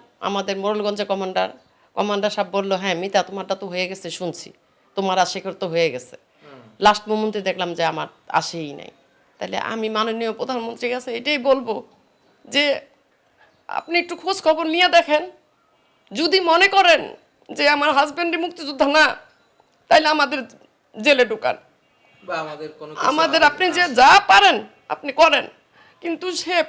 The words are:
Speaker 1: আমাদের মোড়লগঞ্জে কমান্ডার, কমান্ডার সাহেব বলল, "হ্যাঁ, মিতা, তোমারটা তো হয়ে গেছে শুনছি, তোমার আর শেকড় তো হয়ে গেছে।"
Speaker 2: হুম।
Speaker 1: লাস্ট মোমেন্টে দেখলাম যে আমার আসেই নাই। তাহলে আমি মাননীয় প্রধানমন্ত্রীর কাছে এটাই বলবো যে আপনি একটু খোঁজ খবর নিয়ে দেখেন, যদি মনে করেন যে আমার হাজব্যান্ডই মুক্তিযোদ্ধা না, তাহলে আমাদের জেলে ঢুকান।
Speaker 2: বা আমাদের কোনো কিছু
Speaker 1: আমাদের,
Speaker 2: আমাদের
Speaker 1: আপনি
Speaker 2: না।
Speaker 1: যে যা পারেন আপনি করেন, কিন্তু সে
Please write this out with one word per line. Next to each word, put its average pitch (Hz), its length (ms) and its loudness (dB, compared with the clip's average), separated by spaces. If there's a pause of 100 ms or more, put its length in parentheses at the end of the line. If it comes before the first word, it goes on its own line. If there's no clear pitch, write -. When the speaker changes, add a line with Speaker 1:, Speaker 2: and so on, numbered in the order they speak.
(200)
Speaker 1:
আমাদের 196 360 -4
মোড়লগঞ্জে 208 480 -4
কমান্ডার, 190 440 -4 (460)
কমান্ডার 202 360 -2
সাহেব 202 200 -4
বলল, 196 220 -4
"হ্যাঁ, 190 220 -2
মিতা, 190 280 -2
তোমারটা 190 320 -8
তো 196 120 -8
হয়ে 180 220 -4
গেছে 185 220 -12
শুনছি, - 420 -10 (420)
তোমার 190 240 0
আর 180 80 4
শেকড় 190 260 -8
তো 185 160 -8
হয়ে 165 220 0
গেছে।" 120 260 -12
Speaker 2:
হুম। - 440 -20 (200)
Speaker 1:
লাস্ট 208 280 2
মোমেন্টে 214 320 -2
দেখলাম 180 340 -4
যে 165 100 -2
আমার 156 220 -4 (220)
আসেই 160 460 -4
নাই। - 140 -18 (500)
তাহলে 185 200 -8
আমি 220 300 -6
মাননীয় 220 440 -4
প্রধানমন্ত্রীর 233 600 -8
কাছে 247 240 -8
এটাই 277 220 -4
বলবো 247 440 -2 (640)
যে 285 320 0 (880)
আপনি - 300 -4
একটু 339 180 -4
খোঁজ 381 260 -6
খবর 320 240 2
নিয়ে 349 220 2
দেখেন, 330 420 2 (840)
যদি 320 280 0
মনে 349 280 4
করেন 349 460 4 (380)
যে 285 160 0
আমার 294 240 2
হাজব্যান্ডই 311 440 0
মুক্তিযোদ্ধা 320 500 -4
না, 294 300 4 (720)
তাহলে 311 200 6
আমাদের 294 300 2 (640)
জেলে 254 220 4
ঢুকান। 196 320 -2 (640)
Speaker 2:
বা 170 160 -6
আমাদের 151 300 -10
কোনো 151 260 -18
কিছু 139 120 -4
Speaker 1:
আমাদের, 311 360 2
Speaker 2:
আমাদের - 0 -
Speaker 1:
আপনি 311 260 4
Speaker 2:
না। 349 200 0
Speaker 1:
যে 254 60 -6
যা 311 320 8
পারেন 381 380 6 (240)
আপনি - 240 -6
করেন, 302 340 4 (540)
কিন্তু 349 320 -6
সে 339 360 0